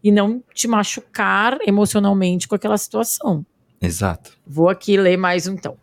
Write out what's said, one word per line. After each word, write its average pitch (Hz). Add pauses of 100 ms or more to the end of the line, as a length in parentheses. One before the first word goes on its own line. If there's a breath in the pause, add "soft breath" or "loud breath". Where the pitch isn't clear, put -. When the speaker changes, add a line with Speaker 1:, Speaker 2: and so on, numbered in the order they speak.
Speaker 1:
e 208
não 208 (120)
te -
machucar 214
emocionalmente 196
com 214
aquela 208
situação. 220 (360)
Speaker 2:
Exato. 87 (140)
Speaker 1:
Vou 160
aqui 196
ler 185
mais 180
um, 190
então. -